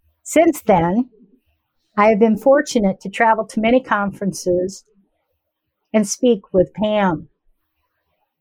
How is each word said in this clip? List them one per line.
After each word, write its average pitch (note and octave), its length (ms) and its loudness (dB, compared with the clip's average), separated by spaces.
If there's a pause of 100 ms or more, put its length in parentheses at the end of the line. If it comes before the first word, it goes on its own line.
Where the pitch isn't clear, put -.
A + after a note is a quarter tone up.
(220)
Since E4 400 0
then, F#3+ 480 0 (840)
I G#3 140 4
have G#3 100 2
been A3+ 160 2
fortunate B3+ 640 0
to - 80 -12
travel A3 380 0
to A3 140 -6
many A#3+ 220 2
conferences G3 1000 -4 (1080)
and G#3+ 140 0
speak A#3 460 -2
with F3+ 220 0
Pam. G3+ 560 -2 (1120)